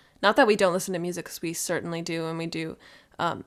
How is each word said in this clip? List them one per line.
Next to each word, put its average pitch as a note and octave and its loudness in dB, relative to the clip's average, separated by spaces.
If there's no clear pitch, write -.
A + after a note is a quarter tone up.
Not G#3 6
that C4+ 8
we G#3 6
don't F#3+ 4
listen F#3 -2
to F3 -2
music, F3 -6
'cause - -12
we E3 -4
certainly E3+ -4
do, E3 -4
and E3 -6
we E3 -4
do, D#3+ -6
um, - -2